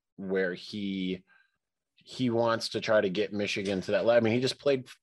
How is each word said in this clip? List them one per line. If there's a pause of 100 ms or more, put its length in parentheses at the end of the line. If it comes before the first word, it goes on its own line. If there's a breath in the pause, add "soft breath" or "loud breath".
(160)
where
he, (840 soft breath)
he
wants
to
try
to
get
Michigan
to
that
le-,
I
mean,
he
just
played (140)